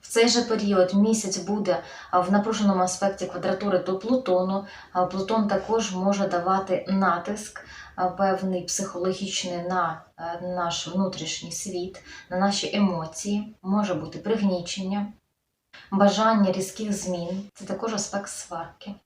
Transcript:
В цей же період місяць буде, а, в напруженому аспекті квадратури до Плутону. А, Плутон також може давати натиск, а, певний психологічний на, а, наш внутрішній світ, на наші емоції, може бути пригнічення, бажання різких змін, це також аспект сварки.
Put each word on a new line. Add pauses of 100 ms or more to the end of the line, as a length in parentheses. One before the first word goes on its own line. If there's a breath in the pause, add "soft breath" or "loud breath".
В
цей
же
період
місяць
буде, (280 loud breath)
а,
в
напруженому
аспекті
квадратури
до
Плутону. (280 loud breath)
А,
Плутон
також
може
давати
натиск, (300 loud breath)
а,
певний
психологічний
на, (140)
а,
наш
внутрішній
світ, (280 loud breath)
на
наші
емоції,
може
бути
пригнічення, (800 loud breath)
бажання
різких
змін,
це
також
аспект
сварки. (100)